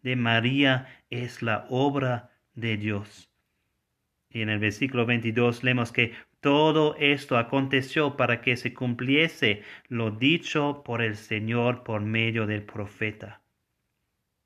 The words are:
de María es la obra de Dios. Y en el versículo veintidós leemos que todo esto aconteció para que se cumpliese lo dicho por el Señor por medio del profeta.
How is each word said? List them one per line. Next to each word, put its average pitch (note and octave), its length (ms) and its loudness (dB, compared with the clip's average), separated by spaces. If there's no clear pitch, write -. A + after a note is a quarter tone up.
de B2+ 120 -4
María B2+ 920 2
es A#2+ 340 -10
la A2 280 -2
obra C3 600 0
de A2+ 220 -2
Dios. G#2 560 -6
Y A#2 140 -6
en G#2+ 80 0
el G#2 80 0
versículo A#2 480 0
veintidós A#2+ 580 2
leemos B2 260 0
que A2+ 220 0
todo D3+ 600 4
esto C#3 380 2
aconteció C3+ 800 0
para A#2+ 240 0
que B2+ 160 0
se B2 160 -6
cumpliese B2+ 880 0
lo A#2 220 -2
dicho C#3+ 760 0
por A#2 160 -4
el G#2+ 160 -2
Señor A#2+ 640 -2
por G#2+ 200 -4
medio A2+ 440 0
del G#2 160 -4
profeta. G#2 800 -10